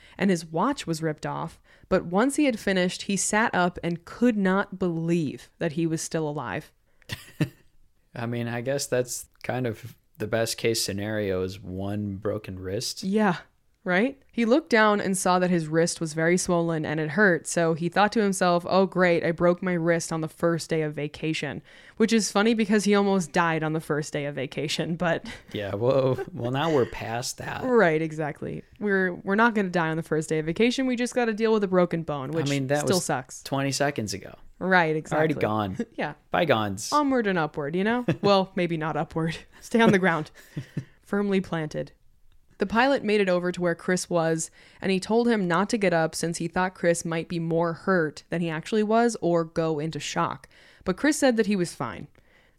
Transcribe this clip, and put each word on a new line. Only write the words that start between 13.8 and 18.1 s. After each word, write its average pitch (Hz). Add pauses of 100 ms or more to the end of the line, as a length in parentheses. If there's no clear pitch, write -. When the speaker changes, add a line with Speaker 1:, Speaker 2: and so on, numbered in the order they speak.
Speaker 1:
Right? 196 (140)
He 233
looked 277
down 214
and 190
saw 185
that 180
his 165
wrist 165
was 160
very 165
swollen 170
and 156
it 156
hurt, 180
so 165
he 165
thought 202